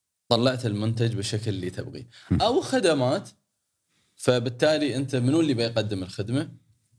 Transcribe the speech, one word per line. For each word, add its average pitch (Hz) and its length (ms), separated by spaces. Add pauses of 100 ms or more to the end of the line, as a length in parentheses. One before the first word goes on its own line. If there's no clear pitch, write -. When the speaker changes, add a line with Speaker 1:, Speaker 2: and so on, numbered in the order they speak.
(300)
Speaker 1:
طلعت 120 360
المنتج 113 500
بالشكل 104 340
اللي 92 200
تبغيه. 82 380 (240)
Speaker 2:
مم. 90 100
Speaker 1:
أو 247 200
خدمات، 165 680 (840)
فبالتالي 127 800
أنت 135 200
منو 127 240
اللي 151 140
بيقدم 110 500
الخدمة؟ 117 460 (500)